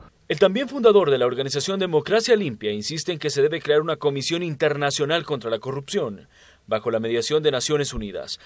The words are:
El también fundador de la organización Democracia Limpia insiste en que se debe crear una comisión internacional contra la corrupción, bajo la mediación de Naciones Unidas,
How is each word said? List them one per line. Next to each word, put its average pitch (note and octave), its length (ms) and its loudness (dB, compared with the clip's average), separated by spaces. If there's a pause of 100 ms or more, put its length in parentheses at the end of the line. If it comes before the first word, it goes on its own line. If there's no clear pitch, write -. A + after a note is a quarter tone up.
(260)
El D#3 120 -4
también G3+ 320 2
fundador G#3+ 400 6
de C3+ 80 4
la B2 80 4
organización C3+ 520 -2
Democracia F#3 560 2
Limpia A#2+ 380 0
insiste C#3+ 400 -6
en D#3+ 60 -6
que D3+ 100 -4
se C#3 140 0
debe D3+ 180 2
crear D3 220 4
una D#3+ 140 -2
comisión D3 460 -2
internacional D3 800 0
contra A#2 280 -4
la A2+ 80 0
corrupción, C3+ 720 -6 (380)
bajo A2 240 -2
la A2+ 80 2
mediación A#2 440 0
de D3+ 80 2
Naciones C#3 420 0
Unidas, G2+ 540 -8